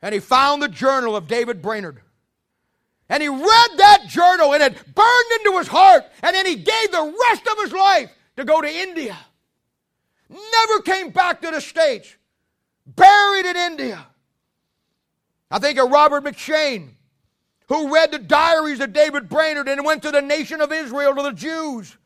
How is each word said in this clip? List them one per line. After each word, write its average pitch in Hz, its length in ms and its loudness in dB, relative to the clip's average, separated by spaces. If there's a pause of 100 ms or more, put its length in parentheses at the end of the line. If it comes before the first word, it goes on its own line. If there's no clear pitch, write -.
And - 100 -10
he 202 80 -4
found 277 400 0
the 294 80 -6
journal 240 480 -2
of 170 120 -10
David 233 340 -6
Brainerd. 185 400 -10 (1040)
And 302 140 -4
he 294 80 -4
read 427 380 4 (100)
that 403 280 8
journal, 339 460 2
and 294 100 2
it - 320 -4
burned 466 440 2
into 415 180 0
his 339 120 -4
heart. 349 360 6 (180)
And 359 140 -2
then 381 80 -2
he 349 120 -2
gave 427 360 -4
the 311 220 -6 (160)
rest - 180 -4
of 427 140 -4
his 320 100 -8
life 370 380 0 (260)
to 269 80 -10
go 311 160 0
to 302 100 -6
India. 330 460 -10 (1120)
Never 440 540 -2
came 381 260 -4
back 349 320 -6
to 330 100 -10
the 320 120 -8
States. 285 520 -4 (720)
Buried 392 600 6
in 359 100 -4
India. 285 500 -8 (1400)
I 202 80 -4
think 262 200 -4
of 254 120 2
Robert 294 340 2
McShane, 277 680 -6 (800)
who 294 240 -4
read 311 180 2
the 302 80 -10
diaries 302 640 0
of 247 140 -8
David 285 340 -2
Brainerd 294 400 -4
and 277 160 -6
went 311 180 -4
to 302 80 -8
the 285 120 0
nation 302 400 -6
of 294 100 -4
Israel, 285 440 -4
to 277 60 -6
the 285 100 -6
Jews. 262 720 -12